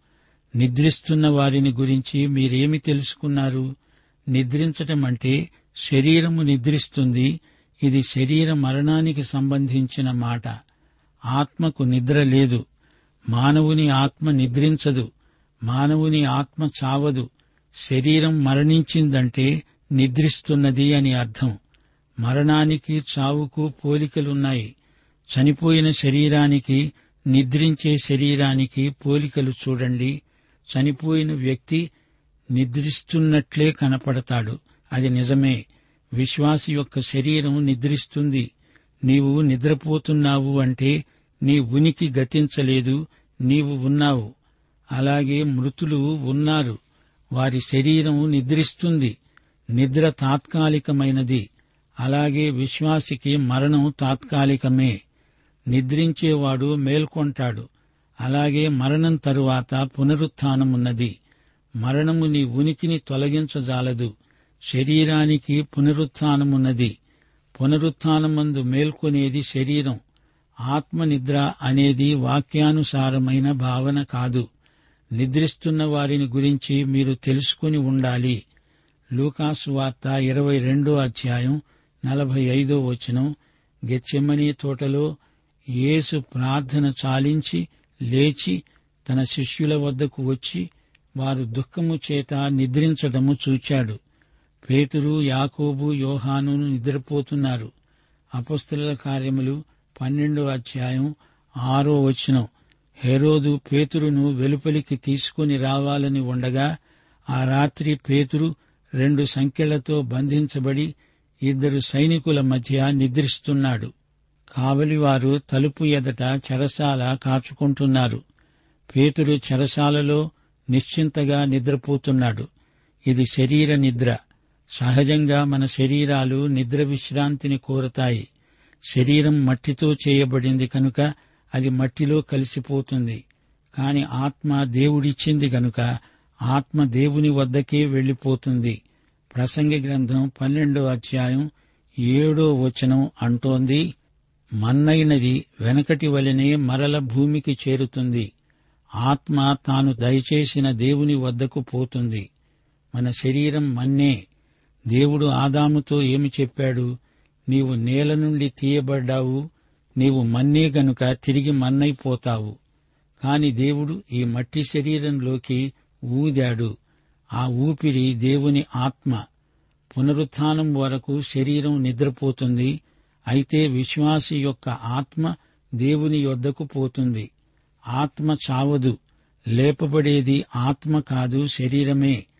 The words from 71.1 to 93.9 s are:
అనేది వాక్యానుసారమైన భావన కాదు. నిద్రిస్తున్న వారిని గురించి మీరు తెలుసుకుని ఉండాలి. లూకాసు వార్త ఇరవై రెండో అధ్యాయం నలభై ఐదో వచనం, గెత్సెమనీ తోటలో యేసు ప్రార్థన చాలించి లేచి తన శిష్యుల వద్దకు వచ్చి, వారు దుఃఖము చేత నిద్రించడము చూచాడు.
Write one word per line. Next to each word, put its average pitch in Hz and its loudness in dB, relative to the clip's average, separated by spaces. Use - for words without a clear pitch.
అనేది 139 2
వాక్యానుసారమైన 135 0
భావన 131 -2
కాదు. 123 -4
నిద్రిస్తున్న 156 0
వారిని 143 0
గురించి 139 0
మీరు 135 0
తెలుసుకుని 139 -2
ఉండాలి. 127 0
లూకాసు 147 -4
వార్త 135 -4
ఇరవై 135 0
రెండో 139 2
అధ్యాయం 127 -2
నలభై 135 0
ఐదో 135 2
వచనం, 127 -2
గెత్సెమనీ 143 0
తోటలో 143 -4
యేసు 143 0
ప్రార్థన 135 -2
చాలించి 147 0
లేచి 143 0
తన 131 0
శిష్యుల 147 -2
వద్దకు 143 -2
వచ్చి, 131 -4
వారు 131 -4
దుఃఖము 151 -4
చేత 143 -4
నిద్రించడము 139 0
చూచాడు. 127 -2